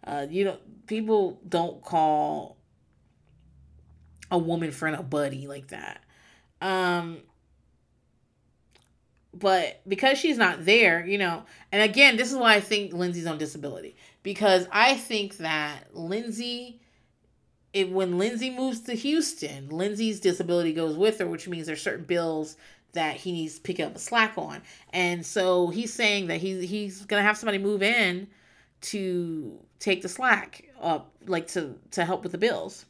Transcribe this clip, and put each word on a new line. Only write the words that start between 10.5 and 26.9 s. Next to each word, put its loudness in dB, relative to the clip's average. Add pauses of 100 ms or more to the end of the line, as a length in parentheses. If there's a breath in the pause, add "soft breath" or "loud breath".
there, 6
you -2
know, -2 (260 loud breath)
and 2
again, 8
this 0
is -2
why 8
I 6
think -2
Lindsay's -2
on -4
disability, -8 (260 soft breath)
because 4
I 6
think -6
that -4
Lindsay, -8 (920 soft breath)
it, 0
when 0
Lindsay 0
moves -2
to -6
Houston, -2
Lindsay's -2
disability 2
goes -2
with 2
her, -2
which -8
means -8
there's -6
certain -6
bills -2 (360 soft breath)
that -2
he -8
needs -6
to -20
pick -6
up -4
the -14
slack 0
on. -8 (300 loud breath)
And 0
so 2
he's -4
saying 0
that -4
he, -4
he's -6